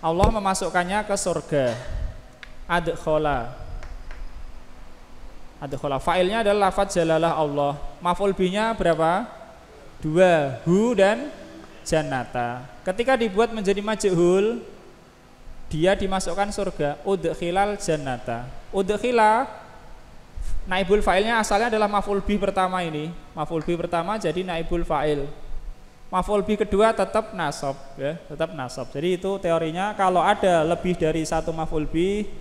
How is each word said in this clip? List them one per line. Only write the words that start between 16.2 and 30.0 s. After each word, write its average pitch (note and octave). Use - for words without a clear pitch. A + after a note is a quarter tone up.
surga. E3+
Udkhilal F#3
jannata. B2+
Udkhila, G#3+
naibul F#3+
fa'ilnya G#3
asalnya A3
adalah G#3+
maf'ul G3+
bih G3+
pertama F#3+
ini. D#3
Maf'ul D#3
bih E3+
pertama F3
jadi F3
naibul E3+
fa'il. D3
Maf'ul F#3+
bih G#3+
kedua G#3
tetap A3
nasab, D3
ya, C#3+
tetap D#3
nasab. C3
Jadi E3+
itu F#3+
teorinya E3+
kalau F#3